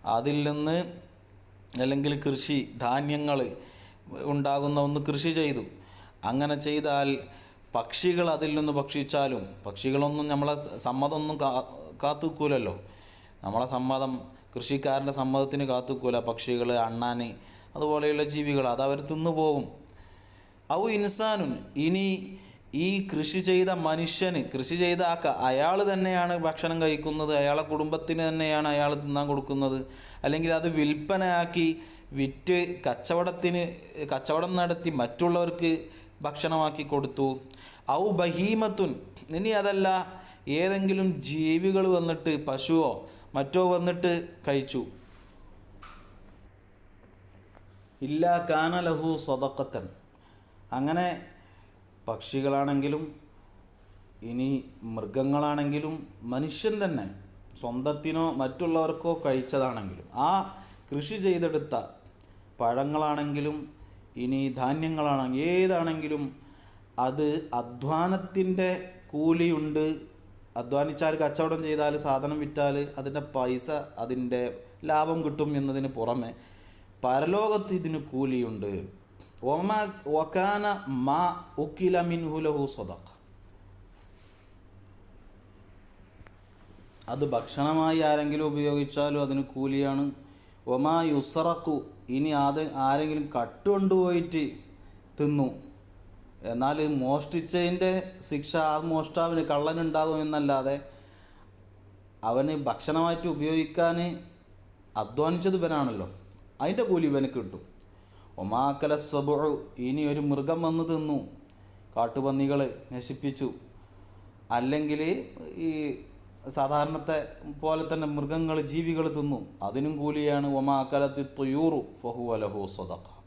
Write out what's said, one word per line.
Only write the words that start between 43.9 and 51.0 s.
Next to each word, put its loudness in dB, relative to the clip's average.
കഴിച്ചു. 0
ഇല്ലാ 2
കാന 2
ലഹു 0
സദഖത്തൻ, -2
അങ്ങനെ 0